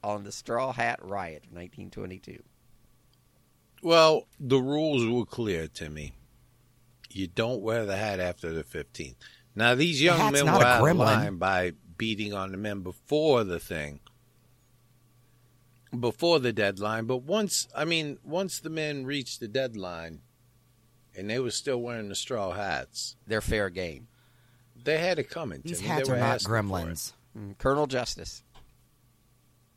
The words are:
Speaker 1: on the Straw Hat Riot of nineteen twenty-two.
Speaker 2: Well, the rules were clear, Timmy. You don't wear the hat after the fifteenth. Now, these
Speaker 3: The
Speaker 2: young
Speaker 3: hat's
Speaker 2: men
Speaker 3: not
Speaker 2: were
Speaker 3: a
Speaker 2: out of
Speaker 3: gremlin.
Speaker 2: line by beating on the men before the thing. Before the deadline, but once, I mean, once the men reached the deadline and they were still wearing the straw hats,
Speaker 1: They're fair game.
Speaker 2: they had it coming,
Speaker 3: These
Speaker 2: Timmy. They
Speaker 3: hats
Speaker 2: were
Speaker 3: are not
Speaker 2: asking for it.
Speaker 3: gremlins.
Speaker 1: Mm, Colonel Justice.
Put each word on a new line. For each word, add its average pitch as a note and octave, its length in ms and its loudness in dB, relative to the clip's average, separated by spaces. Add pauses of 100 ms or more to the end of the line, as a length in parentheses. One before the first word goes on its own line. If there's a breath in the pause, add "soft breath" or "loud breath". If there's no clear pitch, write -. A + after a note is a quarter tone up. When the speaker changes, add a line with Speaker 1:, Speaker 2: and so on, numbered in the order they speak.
Speaker 1:
on G#2 220 -4
the G2+ 80 -12
Straw B2 400 -4
Hat A#2+ 300 -2
Riot F2+ 440 -8
of E2 60 -20
nineteen F2+ 380 -14
twenty-two. F#2 520 -14 (1400)
Speaker 2:
Well, D#3+ 440 6 (140)
the C3+ 180 4
rules C#3 480 2
were A#2+ 180 2
clear, F2+ 440 -4
Timmy. D2+ 460 -12 (960)
You F#2+ 180 -6
don't A2+ 340 -2
wear A2 240 -2
the G2 100 -2
hat G2+ 220 -2
after F2 340 -4
the D#2+ 120 -4
fifteenth. D2 520 -12 (380 loud breath)
Now, A#2 220 4
these D#3 220 2
Speaker 3:
The D3 80 6
Speaker 2:
young E3+ 120 6
Speaker 3:
hat's - 140 4
Speaker 2:
men C#3+ 140 4
Speaker 3:
not E3+ 120 6
Speaker 2:
were D#3 60 8
Speaker 3:
a B2 40 8
Speaker 2:
out A#2+ 120 6
of B2 60 6
Speaker 3:
gremlin. E3 120 6
Speaker 2:
line A2 380 4
by F#2 360 0 (240)
beating G#2+ 380 -2
on F#2+ 160 -4
the F#2+ 80 -10
men G2+ 220 -6
before B2+ 640 4
the F2 160 -2
thing. D2 400 -8 (2000)
Before D3+ 400 2
the B2 140 2
deadline, G#2 540 0
but B2+ 120 -2
once, F#3 560 -2
I D3 120 -2
mean, D#3 360 -2
once F3 380 -6
the D#3+ 80 -10
men D3+ 380 -6
reached C#3 340 -6
the A#2 80 -8
deadline F#2 720 -6 (960)
and G2+ 140 -8
they A#2 80 -2
were B2 120 -2
still B2 300 -2
wearing A#2 300 -8
the G2+ 40 -8
straw G2+ 380 -4
hats, F2+ 640 -6 (100)
Speaker 1:
They're A2 140 -2
fair G#2 300 0
game. F2 380 -8 (760 soft breath)
Speaker 2:
they D3+ 140 2
had E3+ 200 0
it C3+ 120 -4
coming, G#2+ 340 -8
Speaker 3:
These E3 140 -8
Speaker 2:
Timmy. - 100 -6
They E3+ 60 0
Speaker 3:
hats C3+ 160 0
Speaker 2:
were B2+ 60 2
Speaker 3:
are - 20 0
not A#2+ 160 2
Speaker 2:
asking G2 140 -2
for A2+ 100 2
it. G#2+ 40 2
Speaker 3:
gremlins. E2+ 500 -6 (260)
Speaker 1:
Mm, G2+ 180 -12
Colonel C#3+ 300 2
Justice. - 560 -6 (1300)